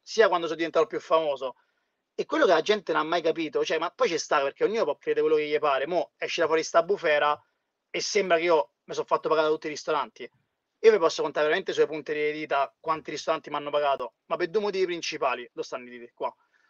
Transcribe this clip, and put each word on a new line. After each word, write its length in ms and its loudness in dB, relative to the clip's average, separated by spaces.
sia 260 4
quando 180 0
sono 120 -4
diventato 280 2
più 140 -8
famoso. 560 -2
E 100 -4
quello 200 2
che 60 6
la 80 4
gente 320 0
non 100 0
ha 20 0
mai 180 -2
capito, 420 -2
cioè, 140 -2
ma 120 -4
poi 180 0
ci 100 -2
sta, 220 0
perché 240 -2
ognuno 200 0
può 120 -2
credere 300 -2
quello 100 4
che 120 0
gli 100 0
pare. 280 0
Mo' 300 -2
esce 260 -4
da 40 2
fuori 160 2
sta 200 2
bufera 580 2
e 100 -6
sembra 360 0
che 80 2
io 300 2
mi 100 -12
sono 120 -6
fatto 220 0
pagare 200 2
da 40 4
tutti 140 -4
i 40 -6
ristoranti. 600 -6
Io 120 8
vi 60 6
posso 240 2
contare 240 0
veramente 260 0
sulle 140 2
punte 260 -6
delle 200 -2
dita 460 -2
quanti 320 -6
ristoranti 400 -4
mi 60 -6
hanno 140 -8
pagato, 440 0
ma 100 -4
per 120 -2
due 120 -2
motivi 240 -2
principali. 680 -4
Dove 140 -10
stanno 200 -12
i 40 -18
diti? 240 -18
Qua. 180 -6